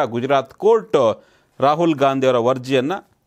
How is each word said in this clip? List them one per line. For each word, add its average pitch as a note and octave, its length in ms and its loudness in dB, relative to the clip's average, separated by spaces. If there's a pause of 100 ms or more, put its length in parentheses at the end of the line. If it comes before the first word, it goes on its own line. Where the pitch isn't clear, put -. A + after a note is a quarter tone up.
ಗುಜರಾತ್ C3 500 -4
ಕೋರ್ಟ್ E3+ 680 0 (360)
ರಾಹುಲ್ D#3 340 0
ಗಾಂಧಿ C3+ 320 0
ಅವರ A#2+ 240 2
ಅರ್ಜಿಯನ್ನ, B2+ 420 -2 (340)